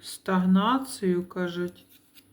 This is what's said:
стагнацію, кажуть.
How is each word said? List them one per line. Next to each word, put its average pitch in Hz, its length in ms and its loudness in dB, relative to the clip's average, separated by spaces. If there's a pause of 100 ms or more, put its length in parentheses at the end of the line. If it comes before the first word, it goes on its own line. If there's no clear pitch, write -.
стагнацію, 190 1300 0
кажуть. 175 580 -6 (460)